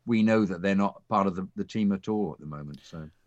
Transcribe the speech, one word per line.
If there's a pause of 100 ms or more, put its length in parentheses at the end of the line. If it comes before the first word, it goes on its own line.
we
know
that
they're
not
part
of
the, (120)
the
team
at
all
at
the
moment.
So, (180)